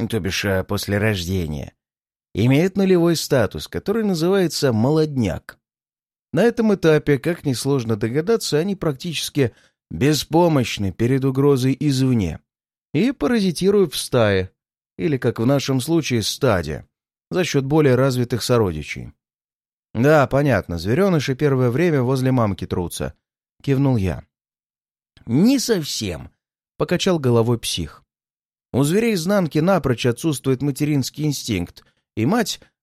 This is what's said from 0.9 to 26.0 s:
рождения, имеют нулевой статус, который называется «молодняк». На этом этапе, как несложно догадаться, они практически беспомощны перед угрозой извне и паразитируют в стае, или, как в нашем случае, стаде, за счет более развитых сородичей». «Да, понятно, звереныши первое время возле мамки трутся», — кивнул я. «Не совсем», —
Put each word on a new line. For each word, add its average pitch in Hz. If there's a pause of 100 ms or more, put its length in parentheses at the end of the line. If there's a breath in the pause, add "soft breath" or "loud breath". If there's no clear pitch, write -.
рождения, 90 (600)
имеют 135
нулевой 180
статус, 113
который 208
называется 175
«молодняк». 131 (760)
На 160
этом 226
этапе, 151
как 160
несложно 123
догадаться, 147
они 185
практически 143 (380 soft breath)
беспомощны 135
перед 131
угрозой 135
извне 127 (540)
и 214
паразитируют 202
в -
стае, 101 (460)
или, 151
как 120
в 113
нашем 131
случае, 131
стаде, 87 (420)
за -
счет 135
более 139
развитых 123
сородичей». 80 (840)
«Да, 143
понятно, 123
звереныши 135
первое 131
время 147
возле 131
мамки 104
трутся», — 85 (480)
кивнул 135
я. 90 (1000)
«Не 208
совсем», — 113 (460)